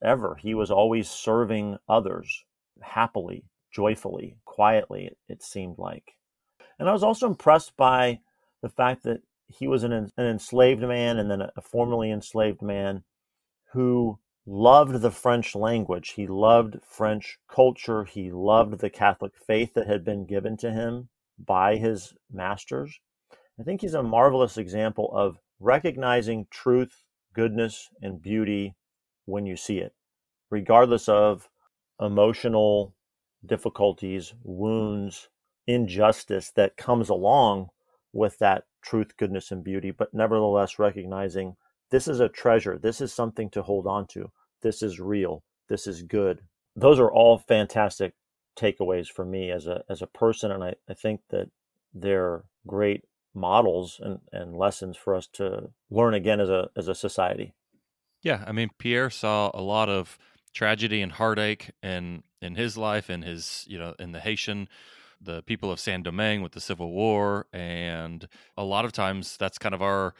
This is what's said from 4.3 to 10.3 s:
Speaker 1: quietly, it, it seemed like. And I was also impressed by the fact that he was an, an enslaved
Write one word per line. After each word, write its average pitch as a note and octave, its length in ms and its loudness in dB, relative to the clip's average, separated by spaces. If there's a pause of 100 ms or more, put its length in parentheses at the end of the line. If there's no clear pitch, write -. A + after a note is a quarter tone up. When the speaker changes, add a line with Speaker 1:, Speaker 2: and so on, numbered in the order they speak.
Speaker 1:
quietly, G#2+ 600 0
it, - 120 -18 (100)
it F#2 140 -16
seemed F#2 360 -12
like. F2+ 360 -14 (640)
And D#3+ 100 0
I G3 40 4
was G3+ 100 2
also A3 240 2
impressed D#3 500 4
by B2+ 440 4 (420)
the A#2+ 60 -10
fact B2+ 360 0
that A#2 180 -4 (240)
he - 200 -10
was C3 180 0
an, A#2+ 80 -2
an A2 240 -4
enslaved B2 680 4